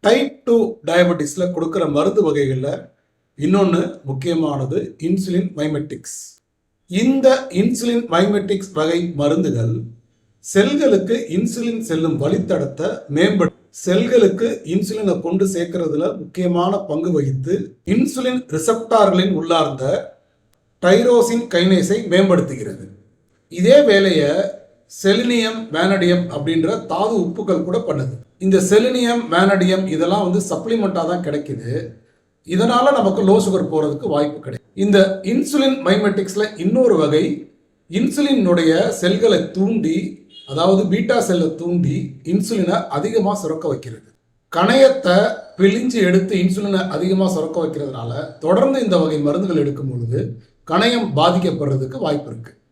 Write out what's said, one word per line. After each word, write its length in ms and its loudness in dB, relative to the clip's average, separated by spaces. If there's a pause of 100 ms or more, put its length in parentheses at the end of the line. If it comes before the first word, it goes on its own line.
டைப் 280 2 (120)
டூ 100 4 (320)
டயபெட்டிஸ்ல 560 0 (100)
கொடுக்கிற 300 -2 (100)
மருந்து 320 2
வகைகள்ல 420 0 (760)
இன்னொன்னு 360 4 (280)
முக்கியமானது 720 -2 (280)
இன்சுலின் 420 -2 (100)
மைமெட்டிக்ஸ். 600 -6 (840)
இந்த 260 4 (320)
இன்சுலின் 440 0 (100)
மைமெட்டிக்ஸ் 640 0
வகை 200 0 (220)
மருந்துகள் 520 0 (800)
செல்களுக்கு 640 2 (200)
இன்சுலின் 520 -4
செல்லும் 360 -2
வழித்தடத்தை 640 -2 (280)
மேம்படு-, 400 0 (280)
செல்களுக்கு 640 2 (260)
இன்சுலினை 400 -2 (100)
கொண்டு 300 0
சேர்க்கறதுல 500 -4 (160)
முக்கியமான 520 -2 (180)
பங்கு 260 -4
வகித்து, 400 -2 (380)
இன்சுலின் 460 -2 (160)
ரிசப்டார்களின் 840 2
உள்ளார்ந்த 440 0 (1000)
டைரோசின் 600 4 (100)
கைனேஸை 440 2 (140)
மேம்படுத்துகிறது. 720 0 (760)
இதே 180 8 (120)
வேலையை 400 4 (720)
செலினியம், 580 0 (140)
வேனடியம் 500 2 (100)
அப்படின்ற 340 0 (240)
தாது 220 0 (100)
உப்புக்கள் 440 -2
கூட 100 -2 (100)
பண்ணுது. 260 -4 (300)
இந்த 120 4 (140)
செலினியம், 520 2 (100)
வேனடியம் 520 4 (100)
இதெல்லாம் 320 0
வந்து 140 0 (100)
சப்ளிமெண்ட்டாக 600 -2
தான் 160 -4
கிடைக்குது. 460 -6 (840)
இதனால 320 4 (120)
நமக்கு 300 2
லோ 160 6
சுகர் 280 0
போறதுக்கு 420 -2
வாய்ப்பு 300 -2
கிடைக்கும். 280 -14 (120)
இந்த 140 4 (340)
இன்சுலின் 440 0 (100)
மைமெட்டிக்ஸ்ல 580 0 (200)
இன்னொரு 380 4
வகை 220 2 (760)
இன்சுலினுடைய 760 2 (280)
செல்களை 400 2 (160)
தூண்டி, 400 0 (540)
அதாவது 400 2
பீட்டா 260 0 (120)
செல்லை 200 0 (120)
தூண்டி 360 -2 (360)
இன்சுலினை 440 0 (200)
அதிகமா 360 0 (100)
சுரக்க 300 -6
வைக்கிறது. 360 -12 (480)
கணையத்தை 600 4 (440)
பிழிஞ்சு 380 2 (100)
எடுத்து 340 2
இன்சுலினை 400 0 (140)
அதிகமா 400 0
சுரக்க 280 -4
வைக்கிறதுனால 480 -8 (320)
தொடர்ந்து 420 2
இந்த 180 2
வகை 140 -2 (100)
மருந்துகள் 360 0
எடுக்கும் 300 -4
பொழுது 260 -4 (500)
கணையம் 380 0 (100)
பாதிக்கப்படுறதுக்கு 840 0
வாய்ப்பு 280 -4
இருக்கு. 200 -16 (200)